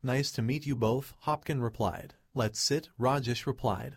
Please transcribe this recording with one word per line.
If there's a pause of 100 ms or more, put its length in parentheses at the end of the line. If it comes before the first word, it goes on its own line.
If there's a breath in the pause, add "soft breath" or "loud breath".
"Nice
to
meet
you
both,"
Hopkin
replied. (180)
"Let's
sit," (100)
Rajesh
replied,